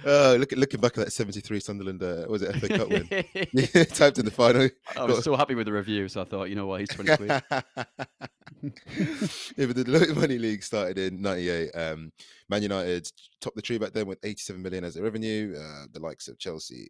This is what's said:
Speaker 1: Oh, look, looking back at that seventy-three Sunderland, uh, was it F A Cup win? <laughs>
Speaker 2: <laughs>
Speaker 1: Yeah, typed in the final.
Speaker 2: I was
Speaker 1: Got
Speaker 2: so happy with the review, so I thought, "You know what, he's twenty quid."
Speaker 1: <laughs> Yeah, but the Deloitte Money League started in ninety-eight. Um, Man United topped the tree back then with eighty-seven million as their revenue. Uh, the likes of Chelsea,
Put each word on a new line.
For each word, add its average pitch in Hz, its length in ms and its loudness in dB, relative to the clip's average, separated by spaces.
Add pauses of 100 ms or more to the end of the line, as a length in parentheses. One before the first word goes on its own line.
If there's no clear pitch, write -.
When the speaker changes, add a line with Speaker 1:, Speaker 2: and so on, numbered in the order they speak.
Speaker 1:
Oh, 143 340 8
look, 139 120 0
looking 131 280 2
back 117 160 4
at 110 80 0
that 104 80 -4
seventy-three 101 480 -4
Sunderland, 95 420 -8
uh, 85 240 -4
was 107 140 -2
it 95 160 -2
F 135 60 -2
A 104 60 -2
Cup 196 200 0
win? 196 200 0
<laughs> 190 160 -2 (100)
Speaker 2:
<laughs> 185 180 -4
Speaker 1:
Yeah, - 320 6
typed 143 340 6
in 120 60 0
the 107 60 0
final. 123 400 6 (260)
Speaker 2:
I 127 80 -2
was 123 120 4
Speaker 1:
Got 120 80 -2
Speaker 2:
so 143 120 4
happy 139 180 2
with 113 120 -2
the 104 80 -2
review, 101 340 -2
so 95 140 -6
I - 20 -6
thought, 95 240 -6
"You 101 60 -6
know 101 120 -4
what, 95 140 -4
he's 101 80 -4
twenty 151 280 0
quid." 123 300 -2
Speaker 1:
<laughs> - 60 -8 (2000)
Yeah, 139 100 0
but 120 100 -4
the 127 100 0
Deloitte 156 300 4
Money 139 220 0
League 110 240 -2
started 95 360 -4
in 92 220 -4
ninety-eight. 87 540 -2
Um, 80 380 -8 (360)
Man 104 140 0
United 90 480 -2 (300)
topped - 160 -8
the 104 60 -8
tree 117 160 -4
back 104 140 -4
then 107 140 -4
with 95 160 -10
eighty-seven 101 380 -10
million 92 240 -6
as 85 100 -10
their 85 100 -8
revenue. 107 540 -4
Uh, 73 340 -16
the - 80 -14
likes 80 280 -10
of 60 100 -20
Chelsea, 69 520 -12